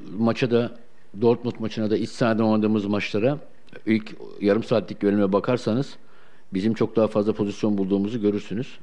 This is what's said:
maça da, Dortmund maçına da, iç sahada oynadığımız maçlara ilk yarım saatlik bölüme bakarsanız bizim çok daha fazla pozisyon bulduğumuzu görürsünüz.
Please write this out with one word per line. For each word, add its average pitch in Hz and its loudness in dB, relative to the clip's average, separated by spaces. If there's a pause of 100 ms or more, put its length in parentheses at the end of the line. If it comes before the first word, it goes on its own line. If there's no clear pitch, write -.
(180)
maça 117 2
da, 120 2 (440)
Dortmund 120 4
maçına 110 -2
da, 104 4
iç 110 -2
sahada 113 2
oynadığımız 107 4
maçlara 104 0 (460)
ilk 107 0 (260)
yarım 101 4
saatlik 107 0
bölüme 101 4
bakarsanız 120 0 (580)
bizim 104 2
çok 110 -2
daha 110 4
fazla 107 2
pozisyon 104 0
bulduğumuzu 98 0
görürsünüz. 104 -2